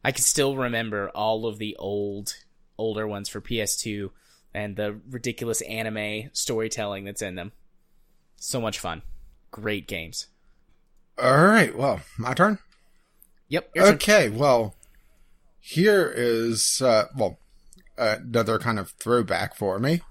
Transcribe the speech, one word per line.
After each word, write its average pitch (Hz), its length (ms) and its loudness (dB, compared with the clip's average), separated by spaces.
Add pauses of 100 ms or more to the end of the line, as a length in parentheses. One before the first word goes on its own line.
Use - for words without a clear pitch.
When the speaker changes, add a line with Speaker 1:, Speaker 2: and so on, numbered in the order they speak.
Speaker 1:
I 139 80 0
can - 100 -4
still 139 360 2
remember 113 580 -4
all 110 300 -2
of 107 140 -6
the 107 180 -8
old, 101 580 -6 (420)
older 110 300 -4
ones 101 220 -8
for 104 100 -10
P 113 220 -4
S - 160 -2
two 104 340 -6 (420)
and 101 220 -8
the 104 240 -4 (100)
ridiculous 117 520 -6
anime 107 720 -6
storytelling 107 720 -4
that's 101 160 -10
in 92 140 -8
them. 92 180 -10 (840)
So - 240 -6
much 110 200 -2
fun. 82 220 -8 (480)
Great 104 380 -4
games. 82 400 -10 (920)
Speaker 2:
All 131 280 6
right, 208 280 6
well, 127 280 -2 (160)
my 120 160 -4
turn? 202 260 4 (880)
Speaker 1:
Yep, - 260 -4
your 185 120 6
turn. 208 100 10
Speaker 2:
Okay, 180 340 4
well, 117 460 2 (840)
here 190 520 2
is, 117 680 0
uh, 113 240 6 (100)
well, 107 240 -2 (580)
another 113 600 0
kind 113 180 -2
of 95 120 -6 (100)
throwback 98 560 0
for 98 240 -2
me. 160 300 2